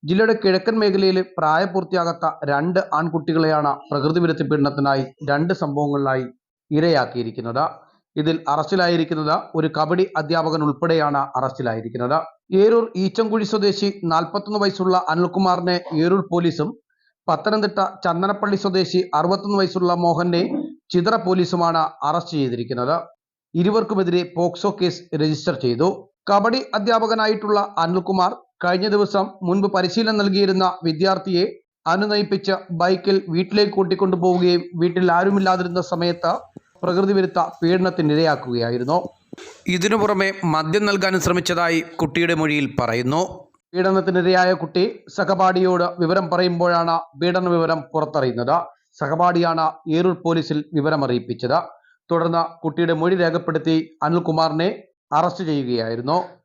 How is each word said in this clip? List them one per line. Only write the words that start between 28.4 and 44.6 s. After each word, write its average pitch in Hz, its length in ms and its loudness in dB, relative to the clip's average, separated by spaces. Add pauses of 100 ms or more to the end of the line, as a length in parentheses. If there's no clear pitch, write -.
കഴിഞ്ഞ 180 340 0
ദിവസം 202 300 2 (180)
മുൻപ് 190 300 2
പരിശീലനം 208 460 0
നൽകിയിരുന്ന 190 460 2 (180)
വിദ്യാർത്ഥിയെ 185 640 0 (400)
അനുനയിപ്പിച്ച് 202 680 0 (160)
ബൈക്കിൽ 180 440 2 (140)
വീട്ടിലേക്ക് 202 480 0
കൂട്ടിക്കൊണ്ടുപോവുകയും 180 840 2 (180)
വീട്ടിൽ 180 300 2
ആരുമില്ലാതിരുന്ന 185 720 2 (100)
സമയത്ത് 175 420 -2 (460)
പ്രകൃതി 190 340 2
വിരുദ്ധ 190 260 2 (200)
പീഡനത്തിനിരയാക്കുകയായിരുന്നു. 151 1400 0 (800)
ഇതിനു 202 260 0
പുറമെ 196 280 2 (240)
മദ്യം 160 320 0
നൽകാനും 190 400 0
ശ്രമിച്ചതായി 175 540 0 (180)
കുട്ടിയുടെ 170 420 0
മൊഴിയിൽ 147 280 0 (120)
പറയുന്നു. 123 420 0 (520)
പീഡനത്തിനിരയായ 185 800 2
കുട്ടി 180 300 -2 (320)